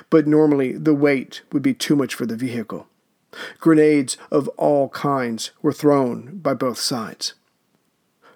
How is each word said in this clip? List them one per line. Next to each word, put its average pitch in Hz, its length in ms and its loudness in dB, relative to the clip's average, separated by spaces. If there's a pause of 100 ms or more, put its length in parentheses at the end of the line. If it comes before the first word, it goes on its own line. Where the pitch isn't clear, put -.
but 156 180 4
normally 151 460 4
the 151 220 0
weight 143 460 0 (100)
would 143 100 -2
be 131 140 0
too - 200 -2
much 131 200 -2
for 127 100 -6
the 117 100 -6
vehicle. 113 520 -8 (720)
Grenades 151 580 4 (140)
of 139 180 0
all 147 400 0
kinds 127 640 -4 (100)
were 147 120 0
thrown 135 640 0
by 147 160 -2
both 123 240 -4
sides. - 560 -8 (1040)